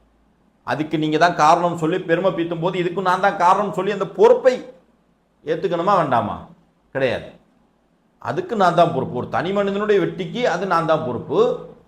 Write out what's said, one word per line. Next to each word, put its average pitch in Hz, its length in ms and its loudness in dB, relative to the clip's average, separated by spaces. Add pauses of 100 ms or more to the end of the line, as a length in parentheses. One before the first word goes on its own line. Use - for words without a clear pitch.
(640)
அதுக்கு 151 340 -4
நீங்க 156 200 0
தான் 165 180 4
காரணம்னு 170 400 4
சொல்லி 165 240 -2
பெருமை 180 320 0
பீத்தும் 165 300 -4
போது 180 180 -2
இதுக்கும் 175 220 -4
நான் 185 200 0
தான் 196 160 0
காரணம்னு 196 340 2
சொல்லி 190 200 -4
அந்த 190 140 -4
பொறுப்பை 240 680 2 (720)
ஏத்துக்கணுமா 170 500 0
வேண்டாமா? 113 520 0 (440)
கிடையாது. 110 500 -4 (760)
அதுக்கு 151 360 -6
நான் 180 200 2
தான் 165 180 4
பொறுப்பு. 117 220 -4
ஒரு 117 140 -6
தனி 139 220 -2
மனிதனுடைய 202 500 0
வெற்றிக்கு 170 480 -4
அது 175 160 -2
நான் 170 200 0
தான் 156 200 0
பொறுப்பு. 127 640 -2 (180)